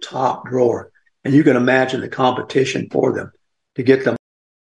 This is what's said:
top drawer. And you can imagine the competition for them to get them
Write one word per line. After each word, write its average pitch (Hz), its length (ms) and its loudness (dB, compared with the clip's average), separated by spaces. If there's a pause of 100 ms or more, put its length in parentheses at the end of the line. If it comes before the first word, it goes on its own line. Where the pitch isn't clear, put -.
top - 440 -6
drawer. 123 460 -2 (320)
And 135 80 -2
you 147 120 6
can 139 120 4
imagine 127 460 0
the 98 60 -10
competition - 840 -2
for 131 220 2
them - 200 -8 (440)
to 131 60 -4
get 135 220 4
them 135 120 0 (500)